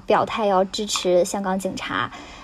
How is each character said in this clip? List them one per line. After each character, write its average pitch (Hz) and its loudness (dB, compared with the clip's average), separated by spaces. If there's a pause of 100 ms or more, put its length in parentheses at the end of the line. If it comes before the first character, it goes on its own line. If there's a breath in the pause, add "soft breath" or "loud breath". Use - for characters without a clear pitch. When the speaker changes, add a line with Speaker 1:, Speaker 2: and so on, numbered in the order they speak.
Speaker 1:
表 196 4
态 220 -2
要 190 4
支 208 -6
持 180 2
香 196 -4
港 190 -2
警 190 -6
察， - -4
Speaker 2:
是。 - -16 (240 loud breath)